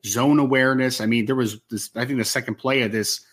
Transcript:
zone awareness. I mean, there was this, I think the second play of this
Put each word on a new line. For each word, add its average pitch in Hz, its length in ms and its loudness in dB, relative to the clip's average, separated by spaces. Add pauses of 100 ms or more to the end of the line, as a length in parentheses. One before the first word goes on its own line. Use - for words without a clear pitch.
zone 127 340 2
awareness. 131 600 2
I 110 40 -2
mean, 117 200 2
there 131 100 0
was 110 240 -2 (100)
this, 107 260 -8
I 120 100 -2
think 131 140 -2
the 113 40 0
second 117 320 -4
play 135 280 0
of 107 100 -2
this 107 280 -2 (120)